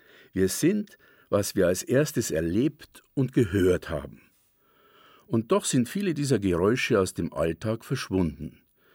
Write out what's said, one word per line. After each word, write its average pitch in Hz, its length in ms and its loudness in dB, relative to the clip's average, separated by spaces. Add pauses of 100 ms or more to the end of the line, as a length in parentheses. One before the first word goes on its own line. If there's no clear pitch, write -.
(320)
Wir 95 160 2
sind, 107 500 -2 (320)
was - 260 0
wir 95 100 4
als 90 160 0
erstes 131 480 0
erlebt 87 720 -2 (120)
und 131 180 0
gehört 90 580 2
haben. 69 300 -8 (1080)
Und 113 220 0
doch 202 120 2
sind 123 240 0
viele 196 240 -2
dieser 135 280 0
Geräusche 98 580 2
aus 92 160 0
dem 82 180 -6
Alltag 82 520 -4
verschwunden. 82 720 -4 (360)